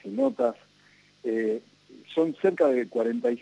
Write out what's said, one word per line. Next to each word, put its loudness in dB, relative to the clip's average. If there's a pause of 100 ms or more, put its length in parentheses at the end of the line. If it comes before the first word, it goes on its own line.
y -14
notas. 0 (680)
Eh, -2 (520)
son 0
cerca 4
de 2
cuarenta -2
y -4